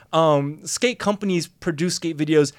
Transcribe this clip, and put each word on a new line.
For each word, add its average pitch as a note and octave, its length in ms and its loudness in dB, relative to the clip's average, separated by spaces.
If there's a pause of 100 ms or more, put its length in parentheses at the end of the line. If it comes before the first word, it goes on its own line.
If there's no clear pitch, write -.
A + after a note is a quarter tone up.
(140)
Um, D3+ 500 2
skate - 360 -2
companies G3 480 -2
produce E3+ 480 -4
skate E3 200 -6
videos D3+ 440 2